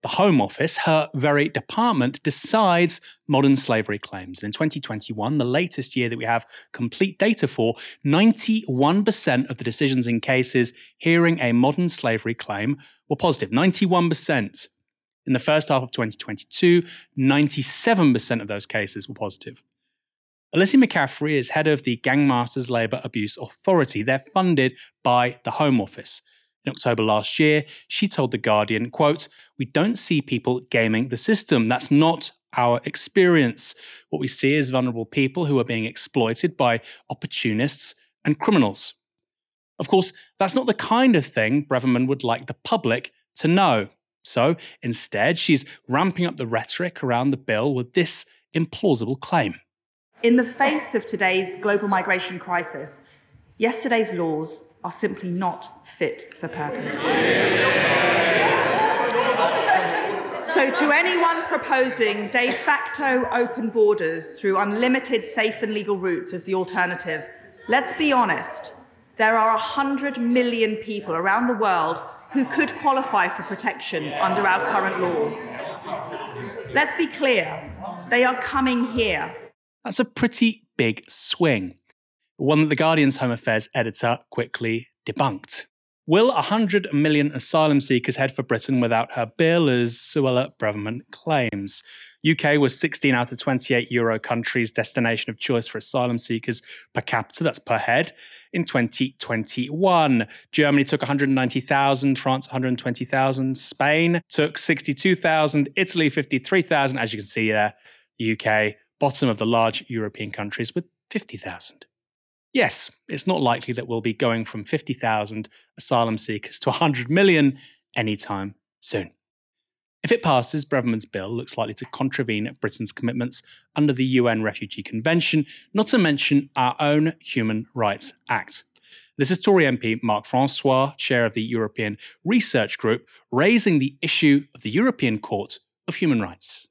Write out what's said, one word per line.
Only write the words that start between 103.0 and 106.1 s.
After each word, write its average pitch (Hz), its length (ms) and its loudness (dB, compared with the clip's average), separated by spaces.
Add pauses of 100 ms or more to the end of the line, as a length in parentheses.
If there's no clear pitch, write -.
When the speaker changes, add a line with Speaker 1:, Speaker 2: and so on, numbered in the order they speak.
Speaker 1:
thousand, 131 520 0
Spain 160 720 0
took 151 300 -2
sixty-two 165 560 0
thousand, 156 600 2
Italy 180 320 0
fifty-three 147 540 0